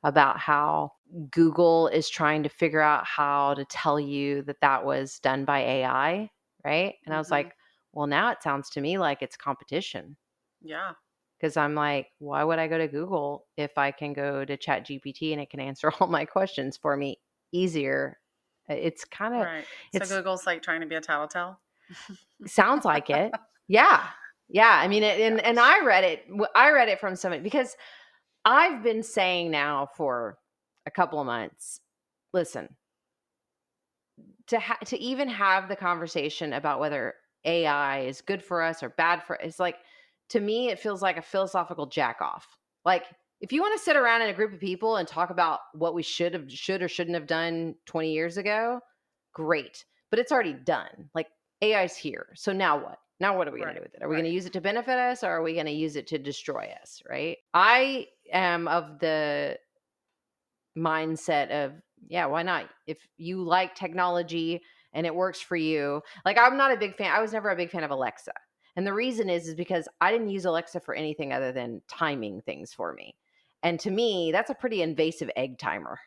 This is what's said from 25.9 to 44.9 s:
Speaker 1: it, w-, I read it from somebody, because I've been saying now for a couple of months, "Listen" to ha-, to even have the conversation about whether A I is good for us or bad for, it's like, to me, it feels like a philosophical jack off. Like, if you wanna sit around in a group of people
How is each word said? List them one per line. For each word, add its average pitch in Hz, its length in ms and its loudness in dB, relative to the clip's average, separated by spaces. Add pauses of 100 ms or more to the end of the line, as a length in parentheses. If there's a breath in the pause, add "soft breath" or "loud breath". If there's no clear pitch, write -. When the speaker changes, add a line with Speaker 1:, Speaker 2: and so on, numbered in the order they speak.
Speaker 1:
it, 165 240 0
w-, 202 280 -2
I 262 160 10
read 262 180 6
it 190 100 0
from 190 160 -4
somebody, 175 280 -4
because 208 320 -2 (680 loud breath)
I've 277 380 6
been 220 200 0
saying 180 480 0
now 143 440 0
for 123 440 -2 (460)
a 147 60 -10
couple 156 280 0
of 143 60 -2
months, 117 560 -8 (520)
"Listen" 147 420 -4 (1700)
to 233 120 2
ha-, 226 260 -4
to - 140 -6
even 262 280 -4
have 196 400 2
the 196 80 -4
conversation 165 800 -4
about 143 260 -2
whether 143 360 -2 (300)
A 165 220 2
I 143 340 0
is 131 200 -6
good 196 220 -6
for 175 180 -2
us 165 220 -2
or 123 60 -8
bad 165 340 0
for, - 120 -8
it's - 240 -12
like, 175 180 -2 (520 soft breath)
to 233 100 2
me, 226 300 -2
it 190 100 -6
feels 202 220 -6
like 185 160 0
a 165 40 -8
philosophical 185 680 -2
jack 131 340 -2
off. - 360 -8 (280)
Like, 175 200 2 (360)
if 190 120 -10
you 294 80 2
wanna 427 160 0
sit 320 180 2
around 233 280 6
in 220 60 0
a 196 40 -4
group 202 200 -2
of 180 60 -16
people 196 380 -2